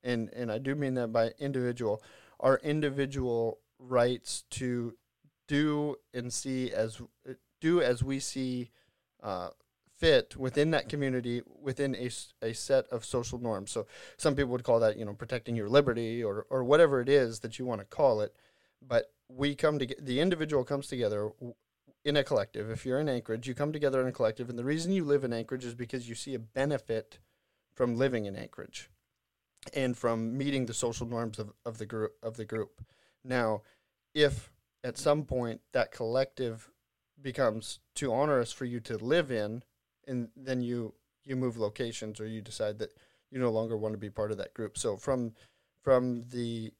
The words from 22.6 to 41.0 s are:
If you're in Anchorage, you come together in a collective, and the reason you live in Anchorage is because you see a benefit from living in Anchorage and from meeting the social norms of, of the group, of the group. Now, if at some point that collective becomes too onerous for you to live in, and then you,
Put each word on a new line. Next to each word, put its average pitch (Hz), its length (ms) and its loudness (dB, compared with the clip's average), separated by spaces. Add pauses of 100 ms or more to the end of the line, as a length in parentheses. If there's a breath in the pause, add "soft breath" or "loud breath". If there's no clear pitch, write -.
If 113 140 -8
you're 131 160 0
in 151 80 0
Anchorage, 117 400 -4
you 127 60 -6
come 147 180 -2
together 139 300 0
in 127 40 0
a 127 60 -4
collective, 117 380 -2
and 120 80 -6
the 120 60 -6
reason 160 280 -2
you 185 120 2
live 143 200 2
in 120 80 0
Anchorage 120 320 -4
is 117 100 -8
because 120 340 -8
you 117 60 -8
see 135 200 -8
a 120 40 -4
benefit 123 800 -2 (580)
from 120 180 2
living 123 300 2
in 98 100 -6
Anchorage - 560 -12 (840)
and 127 220 0
from 113 400 -2
meeting 139 300 0
the 117 80 -8
social 120 320 -4
norms 117 320 -4
of, 107 140 -10 (120)
of 113 140 -8
the 110 80 -8
group, 110 260 -4 (100)
of 113 140 -8
the 110 80 -8
group. 107 360 -6 (420 soft breath)
Now, 120 400 0 (520 soft breath)
if 143 360 2 (320)
at 123 140 -8
some 147 280 2
point 120 360 -4 (120)
that 123 200 0
collective 120 800 -2 (500)
becomes 120 600 -2 (140)
too 135 180 -2
onerous 131 380 2
for - 140 -8
you 120 160 -4
to 113 160 -8
live 135 340 2
in, 110 320 -2 (440)
and 123 300 -4
then 131 260 -2
you, 120 320 -2 (300)